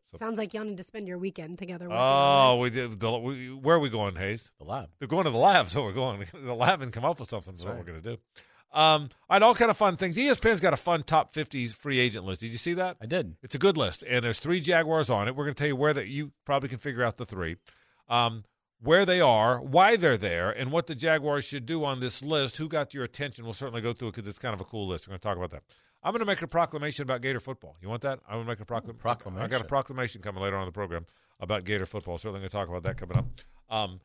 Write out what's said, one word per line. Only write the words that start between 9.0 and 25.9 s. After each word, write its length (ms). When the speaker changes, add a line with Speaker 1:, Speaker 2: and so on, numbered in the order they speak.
Speaker 1:
all 60
right, 60
all 140
kind 160
of 40
fun 220
things. 200
E 120
S 100
P 100
N's 120
got 120
a 40
fun 260
top 300
fifty 340
free 320
agent 260
list. 160
Did 120
you 40
see 180
that? 260
Speaker 3:
I 60
did. 360
Speaker 1:
It's 120
a 40
good 160
list, 320
and 160
there's 160
three 220
Jaguars 480
on 180
it. 80
We're 100
gonna 100
tell 120
you 80
where 180
that 140
you 240
probably 240
can 80
figure 260
out 140
the 80
three. 320
Um, 380
where 280
they 120
are, 400
why 360
they're 220
there, 340
and 200
what 140
the 80
Jaguars 520
should 200
do 180
on 160
this 220
list. 360
Who 120
got 240
your 100
attention? 420
We'll 100
certainly 260
go 120
through 160
it 60
'cause 120
it's 100
kind 160
of 80
a 40
cool 220
list. 200
We're 60
gonna 60
talk 180
about 140
that. 120